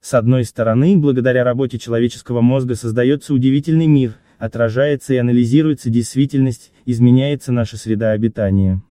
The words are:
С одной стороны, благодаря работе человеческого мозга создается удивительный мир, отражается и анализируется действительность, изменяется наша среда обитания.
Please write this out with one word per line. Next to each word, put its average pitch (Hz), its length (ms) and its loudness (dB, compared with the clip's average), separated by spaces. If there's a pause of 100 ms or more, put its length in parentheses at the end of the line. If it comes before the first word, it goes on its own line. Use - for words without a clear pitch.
С - 120 -8
одной 123 280 2
стороны, 120 540 0
благодаря 127 480 2
работе 123 340 -2
человеческого 120 640 -4
мозга 123 340 0
создается 123 600 -2
удивительный 139 520 0
мир, 135 280 2 (240)
отражается 120 760 -2
и 127 40 2
анализируется 123 720 2
действительность, 131 840 -2 (140)
изменяется 127 680 2
наша 113 240 -4
среда 110 340 -2
обитания. 98 720 0 (120)